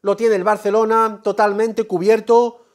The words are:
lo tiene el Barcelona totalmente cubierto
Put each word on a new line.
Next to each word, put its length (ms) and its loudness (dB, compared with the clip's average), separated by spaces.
lo 140 -2
tiene 200 0
el 80 -4
Barcelona 760 0
totalmente 640 -2
cubierto 760 0